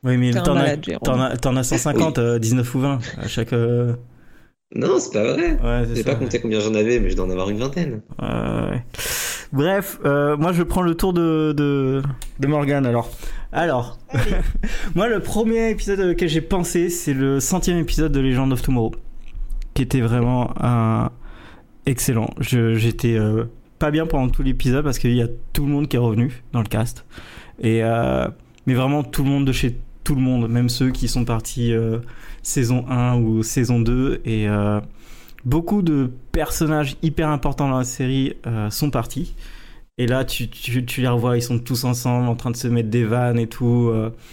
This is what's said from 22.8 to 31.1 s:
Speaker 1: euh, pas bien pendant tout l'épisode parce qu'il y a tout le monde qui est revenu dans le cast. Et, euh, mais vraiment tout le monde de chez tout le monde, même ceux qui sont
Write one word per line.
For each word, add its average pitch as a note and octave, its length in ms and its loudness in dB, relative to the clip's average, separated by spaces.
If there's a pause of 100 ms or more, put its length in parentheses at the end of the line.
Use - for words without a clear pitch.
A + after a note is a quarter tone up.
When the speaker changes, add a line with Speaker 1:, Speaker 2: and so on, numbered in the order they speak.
Speaker 1:
euh, A2 280 2 (340)
pas D3+ 120 2
bien D#3 140 2
pendant C3+ 240 0
tout - 140 2
l'épisode C3 400 2
parce C#3+ 160 0
qu'il A#2+ 160 2
y A#2+ 60 2
a A2+ 60 2 (260)
tout C#3+ 120 2
le C#3+ 60 0
monde C#3+ 160 0
qui - 80 -2
est B2 40 4
revenu A#2+ 440 0 (100)
dans A#2+ 80 0
le G#2+ 60 -2
cast. A2+ 380 -4 (560)
Et, A2+ 220 2
euh, A2+ 440 0 (380)
mais C3 80 2
vraiment C3+ 300 2
tout - 200 -2
le C3+ 60 2
monde C#3 160 2
de C3 60 2
chez B2 240 0 (280)
tout D3 120 2
le C3 60 2
monde, B2 280 2
même A#2+ 200 2
ceux B2+ 200 0
qui B2+ 180 0
sont B2 180 0